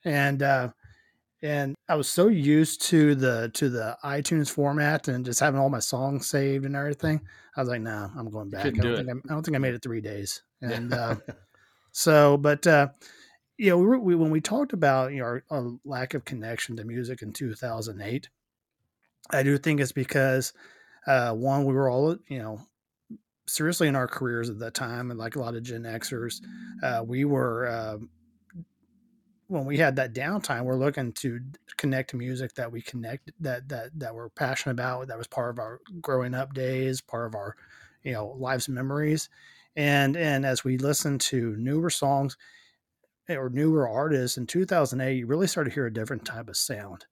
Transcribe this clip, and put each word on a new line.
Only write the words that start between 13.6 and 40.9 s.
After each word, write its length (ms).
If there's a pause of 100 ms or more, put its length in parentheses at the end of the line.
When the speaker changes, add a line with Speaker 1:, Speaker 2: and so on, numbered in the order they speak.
Speaker 1:
know, 60
we 100
were, 120
we, 160
when 160
we 100
talked 320
about, 380
you 80
know, 60
our, 240
our 220 (140)
lack 280
of 100
connection 540
to 80
music 360
in 120
two 220
thousand 460
eight, 280 (1000)
I 120
do 140
think 240
it's 100
because, 640 (540)
uh, 260
one, 320
we 80
were 160
all, 280 (100)
you 120
know, 220 (840)
seriously 400
in 80
our 120
careers 420
at 100
that 160
time, 360
and 80
like 160
a 40
lot 160
of 80
Gen 200
Xers, 580 (420)
uh, 220
we 200
were, 420
uh, 300 (1500)
when 180
we 120
had 180
that 180
downtime, 500
we're 120
looking 360
to 280
d-, 200 (180)
connect 340
to 40
music 380
that 180
we 120
connect, 560
that, 300
that, 280
that 160
we're 160
passionate 440
about, 340
that 100
was 80
part 240
of 80
our 220 (200)
growing 360
up 180
days, 480
part 240
of 80
our, 220 (480)
you 100
know, 140 (100)
lives 300
and 80
memories. 520 (480)
And, 400
and 300
as 180
we 140
listened 440